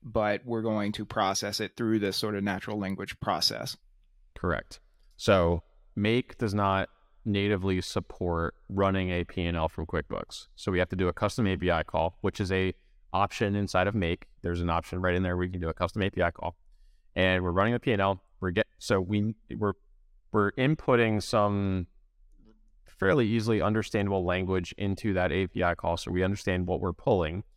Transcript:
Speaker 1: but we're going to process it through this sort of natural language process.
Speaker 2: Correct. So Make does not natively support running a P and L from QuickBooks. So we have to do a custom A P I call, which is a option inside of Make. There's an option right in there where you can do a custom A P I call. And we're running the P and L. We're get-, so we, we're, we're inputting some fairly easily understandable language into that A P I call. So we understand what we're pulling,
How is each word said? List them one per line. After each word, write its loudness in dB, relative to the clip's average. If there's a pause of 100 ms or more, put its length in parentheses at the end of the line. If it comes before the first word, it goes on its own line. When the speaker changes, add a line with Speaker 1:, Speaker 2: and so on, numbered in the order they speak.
Speaker 1:
but -2
we're -4
going -2
to -8
process -2
it -6
through 2
this 0
sort -2
of -2
natural -4
language -6
process. -2 (580)
Speaker 2:
Correct. -4 (360)
So 4 (340)
Make 0
does 0
not 2 (360)
natively 0
support -4 (120)
running 2
a 0
P -4
and 0
L 0
from -8
QuickBooks. -8
So -6
we 2
have 2
to -6
do 2
a 2
custom -2
A 0
P 0
I 2
call, -2
which -4
is -4
a 0 (400)
option 0
inside 0
of 0
Make. -2 (160)
There's -4
an 0
option -4
right 2
in 2
there -2
where 0
you -6
can -8
do -2
a -6
custom -2
A 0
P -2
I 2
call. -8 (600)
And 2
we're 0
running 2
the 0
P 0
and 2
L. 2 (220)
We're 0
get-, 2 (120)
so 2
we, 0 (200)
we're, 0 (580)
we're 4
inputting 2
some 0 (1160)
fairly 4
easily 2
understandable 0
language 0
into -2
that 2
A 0
P -4
I 2
call. -2
So -8
we 0
understand -2
what -2
we're -2
pulling, 0 (140)